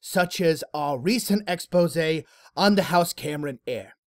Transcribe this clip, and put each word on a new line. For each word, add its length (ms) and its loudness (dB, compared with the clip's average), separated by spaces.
such 420 -2
as 220 2
our 240 -2
recent 500 0
expose 500 0
on 200 4
the 80 2
House 300 2
Cameron 540 -6
heir. 280 -6